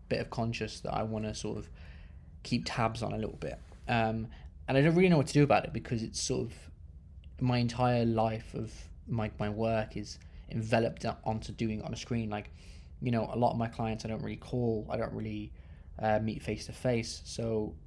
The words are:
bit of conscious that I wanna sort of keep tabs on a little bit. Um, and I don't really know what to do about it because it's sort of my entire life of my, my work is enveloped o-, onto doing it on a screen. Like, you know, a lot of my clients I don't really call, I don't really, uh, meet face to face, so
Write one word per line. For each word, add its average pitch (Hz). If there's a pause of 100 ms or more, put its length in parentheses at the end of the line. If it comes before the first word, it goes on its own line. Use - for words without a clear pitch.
bit 117
of 117
conscious 113
that -
I 104
wanna 107
sort 110
of 104 (760)
keep 120
tabs 113
on 104
a 107
little -
bit. - (300)
Um, 113 (400)
and 127
I 139
don't 160
really 185
know 170
what 135
to -
do 147
about 120
it -
because 117
it's -
sort -
of 120 (880)
my 127
entire 120
life 113
of 113 (340)
my, 110
my 104
work 110
is - (320)
enveloped 113
o-, 110
onto 110
doing 107
it -
on -
a 113
screen. 117
Like, 104 (500)
you 127
know, 113
a 117
lot 120
of 117
my 113
clients 110
I 110
don't 107
really 107
call, 117
I 120
don't 113
really, 107 (460)
uh, 107
meet 110
face -
to 120
face, 120
so 110 (120)